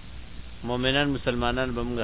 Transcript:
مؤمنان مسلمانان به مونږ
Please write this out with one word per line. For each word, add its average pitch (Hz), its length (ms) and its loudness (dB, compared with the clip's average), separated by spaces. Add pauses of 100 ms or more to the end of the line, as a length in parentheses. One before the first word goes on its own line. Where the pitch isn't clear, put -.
(640)
مؤمنان 131 520 4
مسلمانان 123 600 2
به 120 80 0
مونږ 120 200 -2